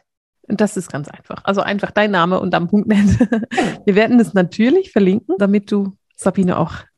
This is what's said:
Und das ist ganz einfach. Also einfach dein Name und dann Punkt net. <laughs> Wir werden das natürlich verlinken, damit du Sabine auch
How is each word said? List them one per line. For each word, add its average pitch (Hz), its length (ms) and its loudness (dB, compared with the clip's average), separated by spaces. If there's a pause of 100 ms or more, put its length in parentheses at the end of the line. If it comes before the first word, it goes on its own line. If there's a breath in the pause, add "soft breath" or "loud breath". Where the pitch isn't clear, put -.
(480)
Und 208 140 -4
das 202 160 0
ist 175 120 -8
ganz 147 200 -10
einfach. - 340 -18
Also 196 180 0
einfach 202 300 -4
dein 208 200 0
Name 180 280 0
und 180 120 -4
dann 170 160 0
Punkt 208 200 0
net. 208 200 4
<laughs> 220 800 0
Wir 196 100 2
werden 226 240 4
das 180 140 0
natürlich 226 600 0
verlinken, 202 440 0
damit 202 340 0
du 196 260 -4 (200)
Sabine 180 400 0
auch 160 140 -2 (260)